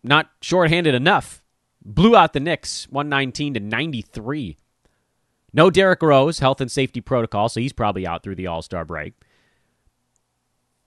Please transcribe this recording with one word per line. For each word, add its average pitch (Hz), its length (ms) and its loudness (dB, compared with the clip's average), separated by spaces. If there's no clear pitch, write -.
not 147 300 0
shorthanded 165 540 2
enough. 151 480 0
Blew 175 320 4
out 170 180 6
the 143 60 -2
Knicks, - 500 -6
one 143 180 -4
nineteen 139 460 -4
to 113 60 -4
ninety-three. 113 960 -8
No 170 160 6
Derrick 185 320 2
Rose, 147 380 2
health 135 200 0
and 127 100 -6
safety 135 300 -4
protocol, 113 480 -2
so 113 120 -6
he's 131 120 -6
probably 95 340 -4
out 85 160 -8
through 98 120 -10
the 90 140 -8
All-Star 82 360 -8
break. 78 300 -12